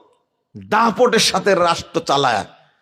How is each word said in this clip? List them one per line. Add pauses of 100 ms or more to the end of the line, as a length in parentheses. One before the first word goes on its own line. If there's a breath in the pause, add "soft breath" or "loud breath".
(680)
দাপটের
সাথে
রাষ্ট্র
চালায় (380)